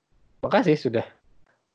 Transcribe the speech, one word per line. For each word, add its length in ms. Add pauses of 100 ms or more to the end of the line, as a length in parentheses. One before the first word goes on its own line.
(460)
Makasih 320
sudah 240 (720)